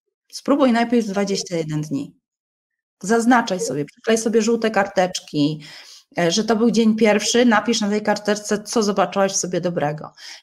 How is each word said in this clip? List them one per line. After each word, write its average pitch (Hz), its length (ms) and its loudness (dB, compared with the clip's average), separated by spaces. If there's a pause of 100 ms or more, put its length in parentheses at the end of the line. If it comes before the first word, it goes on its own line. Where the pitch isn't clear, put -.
(320)
Spróbuj 277 400 0
najpierw 233 360 0
dwadzieścia 190 500 -4
jeden 151 240 -4
dni. - 360 -8 (840)
Zaznaczaj 226 580 2
sobie, 147 260 -6
przyklej - 320 -2
sobie 220 240 0
żółte 226 300 0
karteczki, 180 920 -2 (560)
e, 170 140 2
że 208 120 0
to 226 120 0
był 220 160 2
dzień 220 240 2
pierwszy, 214 500 2
napisz 220 360 2
na 208 80 -2
tej 208 120 -2
karteczce, 208 640 -2
co 226 200 -2
zobaczyłaś 196 500 0
w - 40 -4
sobie 180 240 -4
dobrego. 156 520 -4 (300)